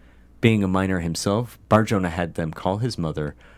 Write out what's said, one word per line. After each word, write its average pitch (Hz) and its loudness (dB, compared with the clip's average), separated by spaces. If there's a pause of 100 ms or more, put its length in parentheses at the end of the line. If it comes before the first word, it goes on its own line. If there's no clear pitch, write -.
(420)
Being 110 4
a 95 0
minor 95 0
himself, 101 -4
Bar 107 8
Jonah 98 -2
had 85 -6
them 80 -4
call 92 -4
his 117 -6
mother, 76 -6 (220)